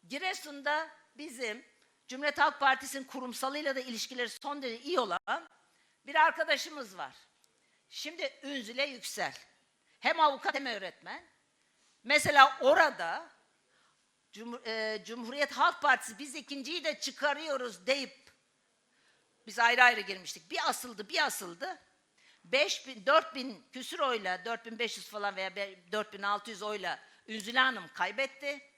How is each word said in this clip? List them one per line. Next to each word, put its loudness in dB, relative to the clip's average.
Giresun'da -4
bizim -10
Cumhuriyet -2
Halk 4
Partisi'nin 2
kurumsalıyla -4
da -6
ilişkileri -6
son -8
derece -8
iyi 0
olan -4
bir -12
arkadaşımız 2
var. -10
Şimdi -8
Ünzile -6
Yüksel. -6
Hem 2
avukat 2
hem -4
öğretmen. -10
Mesela 8
orada 4
Cumhur-, -12
e, -4
Cumhuriyet -2
Halk 2
Partisi, 2
"Biz -12
ikinciyi -8
de -2
çıkarıyoruz." -2
deyip -2
biz -10
ayrı 6
ayrı 8
girmiştik. -10
Bir -2
asıldı, -4
bir 2
asıldı. -6
Beş 0
bin, -8
dört 6
bin -8
küsür -10
oyla, 0
dört -6
bin -12
beş -2
yüz -14
falan -4
veya -6
be-, -8
dört -2
bin -12
altı -2
yüz -10
oyla -4
Ünzile -2
Hanım 2
kaybetti. -4